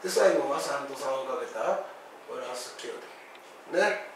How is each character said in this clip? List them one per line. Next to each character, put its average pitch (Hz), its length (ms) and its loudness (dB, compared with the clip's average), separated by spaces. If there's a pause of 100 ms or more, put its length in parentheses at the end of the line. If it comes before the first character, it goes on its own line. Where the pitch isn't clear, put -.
で、 185 40 -2
最 190 300 8
後 - 140 2
は - 100 0
三 139 240 -2
と 135 80 -8
三 135 160 -4
を 135 160 0
か - 160 -4
け - 100 -8
た 139 300 0 (480)
プ - 80 -6
ラ - 160 -6
ス - 240 -10
九 - 160 -8 (800)
と。 - 20 2
ね。 208 300 4 (100)